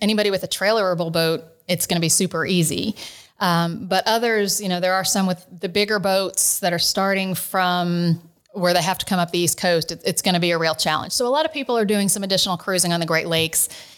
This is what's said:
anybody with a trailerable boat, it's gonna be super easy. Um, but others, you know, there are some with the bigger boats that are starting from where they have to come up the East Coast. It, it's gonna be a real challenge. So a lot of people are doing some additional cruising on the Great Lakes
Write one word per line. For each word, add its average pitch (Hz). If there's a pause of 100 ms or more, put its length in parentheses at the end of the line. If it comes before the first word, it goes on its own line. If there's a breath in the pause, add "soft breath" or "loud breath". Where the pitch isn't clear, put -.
anybody 208
with 190
a -
trailerable 185
boat, 165 (240)
it's 180
gonna 170
be 165
super 165
easy. 180 (440 loud breath)
Um, 170
but 190
others, 220
you 196
know, 180
there 185
are 190
some 190
with 180
the 185
bigger 208
boats 190
that 175
are 170
starting 190
from 175 (340)
where 175
they 180
have 175
to -
come 185
up 170
the 175
East 175
Coast. 175
It, 165
it's -
gonna 180
be 175
a 170
real 160
challenge. 156
So 247
a -
lot 294
of 320
people 262
are 214
doing 202
some 196
additional 190
cruising 180
on 170
the 165
Great 160
Lakes 160 (280 loud breath)